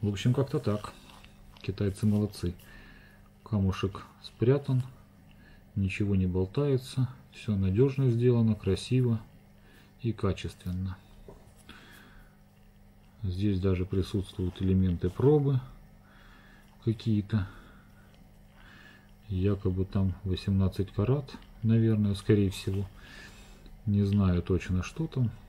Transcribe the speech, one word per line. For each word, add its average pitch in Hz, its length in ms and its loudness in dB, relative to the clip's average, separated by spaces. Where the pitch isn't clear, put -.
В 104 80 0
общем, 104 260 0
как-то 131 240 -2
так. 104 340 -4
Китайцы 98 420 -2
молодцы. 104 480 0
Камушек 95 600 -2
спрятан, 131 640 0
ничего 101 400 0
не 92 120 2
болтается, 127 840 0
все - 240 -4
надежно 120 560 2
сделано, 117 440 4
красиво 117 640 0
и 113 100 -2
качественно. 92 840 -4
Здесь 98 360 0
даже 92 260 2
присутствуют 92 760 -4
элементы 92 480 2
пробы 139 500 2
какие-то. 107 640 0
Якобы 95 560 0
там 95 280 0
восемнадцать 95 680 0
карат, 127 440 -2
наверное, 110 500 4
скорее 101 380 4
всего. 98 360 -4
Не 101 160 4
знаю 98 400 4
точно, 90 400 0
что 160 240 -6
там. 123 240 0